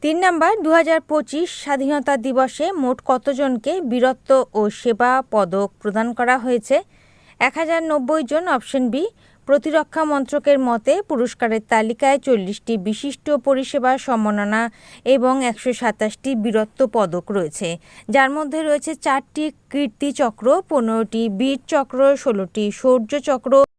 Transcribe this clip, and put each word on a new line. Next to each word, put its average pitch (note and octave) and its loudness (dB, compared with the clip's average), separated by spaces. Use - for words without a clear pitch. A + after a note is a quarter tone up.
তিন D#4 0
নাম্বার, F4 2
দু D#4 2
হাজার D#4+ 2
পঁচিশ D4+ -2
স্বাধীনতা C#4+ 0
দিবসে C4 0
মোট B3+ 0
কতজনকে C4 0
বীরত্ব B3+ 0
ও - 2
সেবা A#3+ 2
পদক G3 0
প্রদান G#3+ -2
করা B3 2
হয়েছে? B3 0
এক C4 0
হাজার E4 0
নব্বই D4+ 0
জন, D#4 0
অপশন - -2
বি। C4+ -2
প্রতিরক্ষা D4+ 0
মন্ত্রকের C#4+ 0
মতে A#3 0
পুরস্কারের A3+ -2
তালিকায় A#3 2
চল্লিশটি G#3+ -2
বিশিষ্ট C4 -8
পরিষেবা C4 0
সম্মাননা G#3+ 0
এবং B3+ 2
একশো A#3+ -4
সাতাশটি A3 -4
বীরত্ব G#3+ -2
পদক F3+ -2
রয়েছে, E3+ -4
যার C4+ 4
মধ্যে D4+ -4
রয়েছে D4+ -2
চারটি C#4 -2
কীর্তিচক্র, C4+ -2
পনেরোটি A3+ 0
বীর C4 0
চক্র, C#4 -2
ষোলোটি G#3 -2
শৌর্য B3+ 2
চক্র B3+ 0